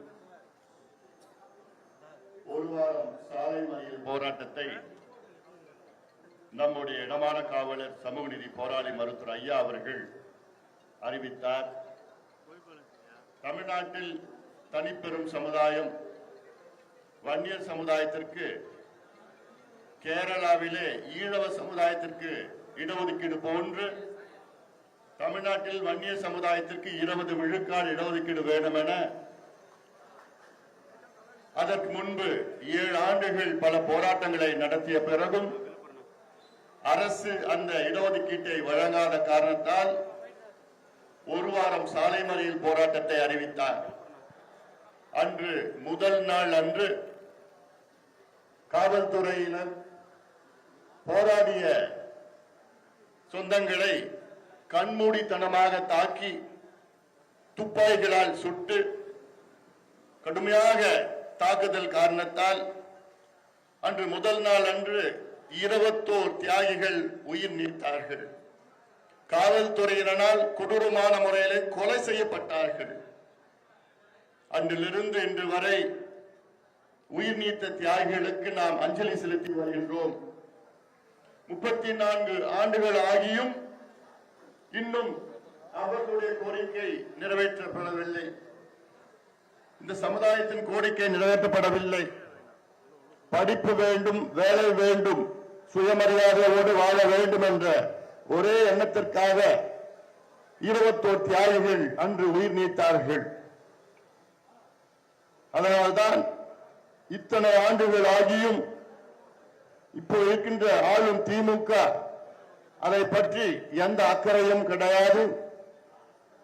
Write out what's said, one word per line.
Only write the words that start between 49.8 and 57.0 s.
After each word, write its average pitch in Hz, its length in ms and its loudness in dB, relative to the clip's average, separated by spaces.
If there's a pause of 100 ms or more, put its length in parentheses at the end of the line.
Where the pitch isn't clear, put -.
போராடிய 202 580 4 (1700)
சொந்தங்களை 190 600 0 (800)
கண்மூடித்தனமாக 190 1040 2 (120)
தாக்கி 185 380 0 (1300)